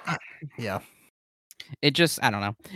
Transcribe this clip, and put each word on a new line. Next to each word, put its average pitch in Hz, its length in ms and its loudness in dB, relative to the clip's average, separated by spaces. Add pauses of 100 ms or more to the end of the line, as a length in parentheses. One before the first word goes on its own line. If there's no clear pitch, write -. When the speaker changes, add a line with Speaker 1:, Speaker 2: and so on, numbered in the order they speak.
Speaker 1:
I, 170 100 -4 (420)
yeah. 104 200 -4 (1040)
Speaker 2:
it 147 120 4
just, 165 280 2
I 131 80 4
don't 101 100 0
know. 101 140 0 (220)